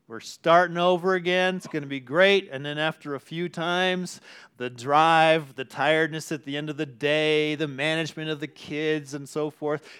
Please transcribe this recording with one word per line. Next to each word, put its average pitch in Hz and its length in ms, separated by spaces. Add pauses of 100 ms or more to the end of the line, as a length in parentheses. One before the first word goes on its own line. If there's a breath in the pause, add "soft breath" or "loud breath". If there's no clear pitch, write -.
"We're 113 120
starting 170 580
over 180 380
again, 185 400
it's 180 120
gonna 147 180
be 139 160
great," 190 500
and 135 140
then 147 120
after 151 380
a 131 40
few 170 280
times, 180 720 (380 loud breath)
the 123 120
drive, 156 840
the 131 100
tiredness 156 640
at 147 120
the 143 140
end 151 120
of 139 80
the 156 80
day, 151 680
the 151 120
management 156 600
of 147 100
the 151 80
kids 151 680
and 143 160
so 151 200
forth, 147 380 (120)